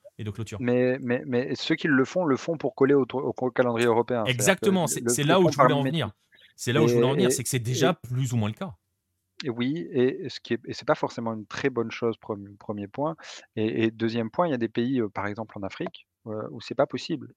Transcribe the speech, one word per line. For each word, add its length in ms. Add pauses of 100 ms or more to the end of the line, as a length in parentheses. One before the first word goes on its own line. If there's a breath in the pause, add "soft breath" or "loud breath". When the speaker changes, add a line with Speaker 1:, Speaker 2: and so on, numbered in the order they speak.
(180)
Speaker 1:
et 60
de 60
clôture. 300
Speaker 2:
mais, 400
mais, 260
mais 300
ceux 180
qui 140
le 160
font, 200
le 120
font 200
pour 200
coller 180
au, 180
au, 240
au 140
calendrier 360
européen. 380
C'est-à-dire 120
que 40
Speaker 1:
Exactement, 420
Speaker 2:
le, 40
Speaker 1:
c'est, 140
Speaker 2:
le, 80
Speaker 1:
c'est 140
Speaker 2:
le 60
Speaker 1:
là 120
où 40
Speaker 2:
font 60
Speaker 1:
je 60
voulais 120
Speaker 2:
par 80
Speaker 1:
en 40
Speaker 2:
mimétisme. 240
Speaker 1:
venir. 100 (420 soft breath)
C'est 160
là 100
où 60
je 60
voulais 120
en 40
Speaker 2:
Et, 40
Speaker 1:
venir, 140
Speaker 2:
et, 40
Speaker 1:
c'est 100
que 60
c'est 100
déjà 320 (100)
Speaker 2:
et 80
Speaker 1:
plus 240
ou 40
moins 120
le 60
cas. 220 (680)
Speaker 2:
Et 80
oui, 400
et 380
ce 100
qui 160
est, 120
et 60
c'est 140
pas 80
forcément 400
une 120
très 220
bonne 220
chose, 260
premi-, 440
premier 260
point. 300 (400 loud breath)
Et, 260
et 80
deuxième 400
point, 160
il 60
y 20
a 40
des 100
pays, 320
euh, 80
par 180
exemple 320
en 60
Afrique, 420 (220)
euh, 240
où 80
c'est 160
pas 100
possible. 500